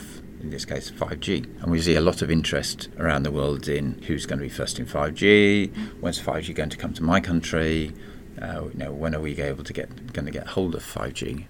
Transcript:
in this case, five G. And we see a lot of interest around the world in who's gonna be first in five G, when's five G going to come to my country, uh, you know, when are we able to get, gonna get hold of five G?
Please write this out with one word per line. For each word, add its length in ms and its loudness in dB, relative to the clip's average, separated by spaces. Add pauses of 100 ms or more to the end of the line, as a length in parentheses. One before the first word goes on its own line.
(400)
in 100 -8
this 140 -6
case, 260 -6
five 300 -4
G. 240 0 (160)
And 100 0
we 100 4
see 140 6
a 60 8
lot 220 4
of 80 2
interest 580 0 (100)
around 260 2
the 60 0
world 380 0
in 380 0
who's 200 -2
gonna 160 -2
be 60 -4
first 300 -4
in 80 -4
five 280 0
G, 520 8 (340)
when's 180 -2
five 260 -2
G 80 -8
going 180 -2
to 60 -8
come 180 -6
to 80 -6
my 180 4
country, 720 0 (480)
uh, 220 -6 (100)
you 60 -10
know, 140 -6
when 220 -2
are 60 -2
we 200 -4
able 240 -2
to 80 -8
get, 400 -8
gonna 200 -4
get 160 -6
hold 260 0
of 80 -6
five 320 -6
G? 360 -6